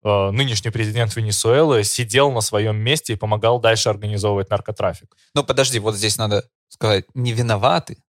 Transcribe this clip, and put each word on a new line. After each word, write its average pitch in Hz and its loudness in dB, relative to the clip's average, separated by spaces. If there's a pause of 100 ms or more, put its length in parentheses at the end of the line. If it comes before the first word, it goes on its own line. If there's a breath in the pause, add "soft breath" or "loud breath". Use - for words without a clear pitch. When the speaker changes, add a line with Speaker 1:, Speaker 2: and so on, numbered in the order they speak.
Speaker 1:
э, 98 2
нынешний 113 -2
президент 107 -2
Венесуэлы 113 2
сидел 123 2
на 120 -2
своем 107 -2
месте 120 -2
и - -6
помогал 107 0
дальше 113 2
организовывать 104 -2
наркотрафик. 98 -4 (180)
Speaker 2:
Ну, 143 0
подожди, 131 0
вот 107 -2
здесь 101 -2
надо 104 0 (240)
сказать, 104 -2
не 123 -2
виноваты 117 0 (120)